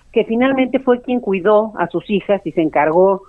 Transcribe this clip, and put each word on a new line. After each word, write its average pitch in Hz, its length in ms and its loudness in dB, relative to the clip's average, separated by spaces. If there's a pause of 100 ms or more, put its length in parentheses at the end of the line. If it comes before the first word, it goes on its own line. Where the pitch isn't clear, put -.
(120)
que 214 140 2
finalmente 262 540 0
fue 247 220 0
quien 247 180 -4
cuidó 208 580 0
a 170 100 -2
sus 165 220 -6
hijas 202 360 -2
y 156 60 -8
se 175 100 -2
encargó, 165 680 2